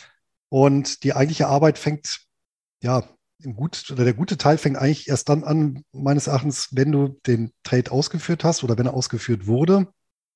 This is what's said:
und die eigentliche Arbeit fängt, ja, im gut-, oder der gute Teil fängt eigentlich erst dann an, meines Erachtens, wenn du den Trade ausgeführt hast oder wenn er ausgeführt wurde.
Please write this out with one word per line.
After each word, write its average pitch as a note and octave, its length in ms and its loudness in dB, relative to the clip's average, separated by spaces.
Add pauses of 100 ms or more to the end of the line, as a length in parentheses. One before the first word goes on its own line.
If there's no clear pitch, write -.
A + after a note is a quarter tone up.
(480)
und C#3 540 2
die C3+ 100 0
eigentliche C#3+ 360 0
Arbeit D3 280 4
fängt, - 440 -6 (600)
ja, B2 220 0 (380)
im C3 160 -12
gut-, - 340 -8
oder B2+ 140 0
der A#2+ 100 4
gute F3 220 -4
Teil D3 200 4
fängt C#3+ 200 -2
eigentlich C#3+ 320 0
erst C#3+ 200 -2
dann D3+ 140 2
an, D3 500 -2
meines C#3 360 0
Erachtens, C#3 420 -2
wenn C3+ 220 0
du C#3 340 0
den A2+ 260 0 (120)
Trade - 260 0
ausgeführt D#3 540 -2
hast D#3+ 180 0
oder A#2 160 0
wenn B2 80 0
er - 80 -4
ausgeführt A2 520 -4
wurde. E3 420 4 (480)